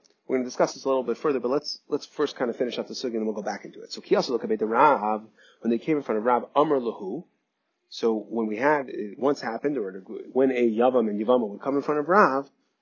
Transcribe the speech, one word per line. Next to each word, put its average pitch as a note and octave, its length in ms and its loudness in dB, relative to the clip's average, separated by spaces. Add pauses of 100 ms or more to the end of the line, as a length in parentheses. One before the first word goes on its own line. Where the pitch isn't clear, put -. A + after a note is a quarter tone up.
(280)
We're C3 100 0
gonna B2+ 80 0
discuss D3 280 0
this C3 100 -16
a - 40 -2
little C3 160 2
bit A#2+ 140 -2
further, C#3 220 0
but A#2+ 100 -2
let's, C#3+ 380 -4
let's C#3+ 180 -4
first - 300 -4
kind B2 140 -2
of - 80 -6
finish A#2+ 200 -2
up A#2 100 -6
the A#2 60 -12
sugya - 120 -8
and A#2 100 -4
then A2 100 -2
we'll A2 100 -2
go G#2 60 -6
back G2+ 220 -8
into - 180 -16
it. - 120 -14
So, - 80 -12
Kiyasa D#3+ 360 0
Lokabeit A2 240 -2
Rav, A2 640 2 (380)
when A#2 100 0
they A#2 60 2
came D3+ 200 0
in C#3 60 -4
front A2 160 -2
of G#2+ 60 -4
Rav, A#2+ 200 2 (100)
Amar D3 240 4
Lahu. A2+ 440 -6 (640)
So A2+ 400 0
when A2+ 180 -2
we G#2+ 100 -4
had, C#3 320 2
it G#2 280 -10
once C3 220 0
happened, C3+ 380 -4
or F#2+ 260 -6 (300)
when C3 180 4
a A#2+ 180 4
Yavam A#2 400 2
and G#2 120 -4
Yavama A#2 260 2
would G2+ 140 -10
come C#3 160 -2
in C#3 40 0
front D3 200 -2
of C#3+ 80 -6
Rav, D3 400 4 (320)